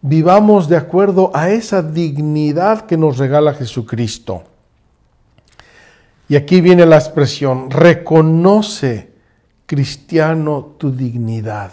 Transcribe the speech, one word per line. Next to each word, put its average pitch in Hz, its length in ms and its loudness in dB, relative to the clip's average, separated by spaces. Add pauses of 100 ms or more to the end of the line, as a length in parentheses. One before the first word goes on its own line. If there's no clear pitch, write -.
vivamos 175 680 4
de 170 80 2
acuerdo 185 560 0
a 160 160 -2
esa 214 340 -2
dignidad 156 1000 -4
que 170 100 -2
nos 156 220 0
regala 143 360 0
Jesucristo. 113 880 -8 (1900)
Y 143 80 2
aquí 160 240 2
viene 175 240 6
la 160 100 6
expresión, 131 760 -2
reconoce, 160 1400 2 (540)
cristiano, 151 1120 -4
tu 139 140 -4
dignidad. 113 800 -8